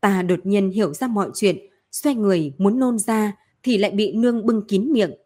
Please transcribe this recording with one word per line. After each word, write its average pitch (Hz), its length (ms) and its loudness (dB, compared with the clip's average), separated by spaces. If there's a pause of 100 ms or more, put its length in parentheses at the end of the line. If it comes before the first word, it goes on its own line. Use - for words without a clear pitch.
Ta 196 200 2
đột 180 220 0
nhiên 196 260 2
hiểu 185 240 -2
ra 262 140 -6
mọi 208 260 -2
chuyện, 190 240 0 (340)
xoay 285 240 -2
người 180 420 0
muốn 202 220 2
nôn 247 200 0
ra 214 380 -2 (260)
thì 247 140 2
lại 196 140 0
bị 202 200 0
nương 226 340 0
bưng 226 220 0
kín 208 240 0
miệng. 208 220 0 (120)